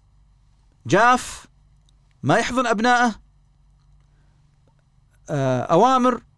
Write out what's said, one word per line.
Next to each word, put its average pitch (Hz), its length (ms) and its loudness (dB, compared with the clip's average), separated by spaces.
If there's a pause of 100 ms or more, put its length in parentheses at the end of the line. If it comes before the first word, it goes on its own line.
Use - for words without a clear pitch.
(880)
جاف، 233 600 0 (760)
ما 143 140 0
يحضن 240 300 -2
أبنائه، 233 540 0 (2000)
آه، 131 300 -2
أوامر، 240 600 2 (160)